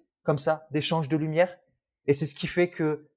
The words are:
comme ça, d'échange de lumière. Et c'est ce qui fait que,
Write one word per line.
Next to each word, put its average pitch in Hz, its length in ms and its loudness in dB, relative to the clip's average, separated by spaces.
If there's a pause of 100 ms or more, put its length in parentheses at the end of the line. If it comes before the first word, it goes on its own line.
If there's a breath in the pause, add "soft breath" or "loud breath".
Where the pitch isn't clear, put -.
(220)
comme 151 160 0
ça, 156 320 -2
d'échange 151 380 -2
de 156 80 0
lumière. 156 420 2 (480)
Et 143 60 4
c'est 147 140 2
ce - 80 -6
qui - 120 -8
fait 175 240 0
que, 151 460 -4